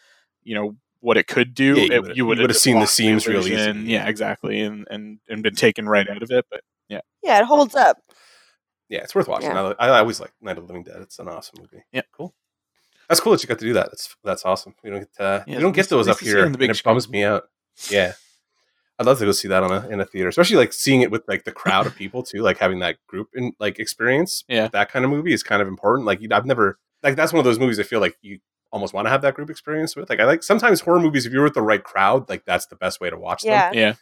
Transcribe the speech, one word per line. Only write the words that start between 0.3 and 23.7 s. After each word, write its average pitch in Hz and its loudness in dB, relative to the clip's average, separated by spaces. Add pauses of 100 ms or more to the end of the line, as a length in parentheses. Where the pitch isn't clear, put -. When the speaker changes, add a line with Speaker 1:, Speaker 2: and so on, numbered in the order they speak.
Speaker 1:
you 113 -10
know, 107 -6 (280)
what 117 4
it - 2
could 123 0
do, 135 0
Speaker 2:
Yeah, 139 6
you 135 6
Speaker 1:
it, - 4 (140)
Speaker 2:
would've, 95 -10
Speaker 1:
you - -10
Speaker 2:
you 120 0
Speaker 1:
would've 113 2
Speaker 2:
would've 113 4
Speaker 1:
just - 2
Speaker 2:
seen 127 4
the 113 6
Speaker 1:
lost 101 2
the 117 0
Speaker 2:
seams 107 4
real 101 0
Speaker 1:
illusion. 107 -2
Speaker 2:
easy. 113 -6
Speaker 1:
Yeah, 107 -2
exactly, 104 -6
and, 104 -8
and, 107 -16 (100)
and 107 -10
been 104 -2
taken 110 0
right 101 2
out 101 -8
of 117 -10
it. 127 0
But 110 -14 (280)
yeah. 104 -12 (240)
Speaker 3:
Yeah, 240 4
it 220 6
holds 285 4
up. 208 4 (920)
Speaker 2:
Yeah, 107 -8
it's - -14
worth 196 0
watching. - -4
Speaker 3:
Yeah. 95 -2
Speaker 2:
I, 120 2
I 127 6
always 110 2
like - -16
Night 95 -10
of 85 -18
the 87 -20
Living 87 -14
Dead. - -20
It's - -20
an 87 -14
awesome - -16
movie. - -20 (100)
Speaker 1:
Yeah. 127 -6 (100)
Speaker 2:
Cool. 170 -16 (760)
That's 165 2
cool 233 2
that 180 2
you - -12
got 117 -4
to 110 -10
do 120 -2
that. 101 0
That's, - -18
that's 95 -6
awesome. 95 -4
We 110 -14
don't 101 -8
get, 98 -18 (160)
uh, 98 -2
Speaker 1:
Yeah, 143 -10
Speaker 2:
we 123 -4
don't 170 2
Speaker 1:
it's 147 -4
Speaker 2:
get 190 2
Speaker 1:
nice, 190 -2
Speaker 2:
those 120 2
Speaker 1:
nice 104 4
Speaker 2:
up - -10
Speaker 1:
to - -10
see 107 -4
it 104 0
Speaker 2:
here, 98 4
Speaker 1:
on 151 0
the 127 -6
big 127 2
Speaker 2:
and 107 -2
it - -8
bums 120 2
Speaker 1:
screen. 107 -6
Speaker 2:
me - 0
out. 101 0 (460)
Yeah. 98 0 (880)
I'd 117 0
love 131 4
to 113 -2
go 101 2
see 95 -4
that 95 2
on 92 0
a, 98 -4
in 104 -6
a 98 -2
theater, 92 -4
especially, 180 2
like, 120 4
seeing 135 2
it 123 2
with, 110 -4
like, 95 -6
the - -12
crowd 95 0
of 113 -10
Speaker 1:
<laughs> - -
Speaker 2:
people 107 -10
too, 104 -8
like, 95 0
having 92 0
that 85 -4 (100)
group 98 -10
in, 123 -6
like, 104 -6